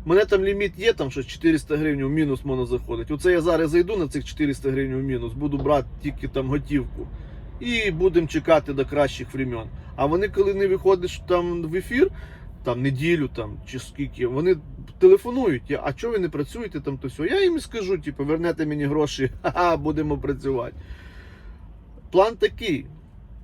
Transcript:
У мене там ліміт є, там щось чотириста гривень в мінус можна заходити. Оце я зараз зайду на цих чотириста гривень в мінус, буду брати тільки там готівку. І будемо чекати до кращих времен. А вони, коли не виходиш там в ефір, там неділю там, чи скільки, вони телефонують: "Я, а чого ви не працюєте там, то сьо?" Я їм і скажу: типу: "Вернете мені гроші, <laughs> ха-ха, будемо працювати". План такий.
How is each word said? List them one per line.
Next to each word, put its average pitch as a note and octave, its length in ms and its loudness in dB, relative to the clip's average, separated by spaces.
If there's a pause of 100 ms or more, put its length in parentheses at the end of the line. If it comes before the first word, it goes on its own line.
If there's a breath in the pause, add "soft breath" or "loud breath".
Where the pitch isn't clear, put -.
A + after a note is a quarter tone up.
У - 20 -2
мене F#3+ 160 6
там F#3+ 200 2
ліміт G3 340 -2
є, A3 140 2
там C#3 180 -4
щось C3 160 -6
чотириста D#3 500 0
гривень D3+ 280 0
в C3+ 60 0
мінус D3 340 0
можна C3 220 -2
заходити. A#2+ 480 -4
Оце F3+ 180 2
я F3 80 4
зараз D#3+ 300 2
зайду F3 260 2
на E3 120 0
цих C3+ 160 -6
чотириста C#3 460 -2
гривень C3 300 -2
в - 20 -2
мінус, A#2+ 300 -4
буду C#3+ 240 -2
брати C3+ 320 2 (140)
тільки C#3 260 -6
там C3 200 -2
готівку. C#3 580 -4 (540 loud breath)
І A#3 300 -2
будемо E3+ 360 4
чекати D3+ 460 2
до C3+ 140 0
кращих C#3 480 -2
времен. B2 320 -4 (300 loud breath)
А C3+ 100 2
вони, F3+ 220 2
коли G3 260 2
не G3 120 2
виходиш F#3 640 2
там F3 340 2
в D#3+ 120 -4
ефір, A#3+ 360 2 (540 loud breath)
там B2 180 -2
неділю C#3+ 460 0
там, G#2+ 280 -8 (100)
чи C3 120 -10
скільки, B2 480 -6
вони D#3+ 300 2 (420)
телефонують: G3 680 8
"Я, C#3+ 160 -2
а C#3+ 80 0
чого A#3 200 -4
ви A3 60 0
не F3+ 100 0
працюєте D#3 520 -6
там, C#3 180 -4
то C3 120 -8
сьо?" D3 140 -6
Я F#4 180 2
їм F4 140 4
і D4 40 -2
скажу: G3 380 -4
типу: C#3+ 260 -6
"Вернете D#3+ 420 0
мені D3 180 -2
гроші, C#3 520 0
<laughs> - 60 -16
ха-ха, E3+ 340 2
будемо D3+ 420 -2
працювати". C3 560 -4 (1400 loud breath)
План G4+ 260 4
такий. G#3 500 0 (580)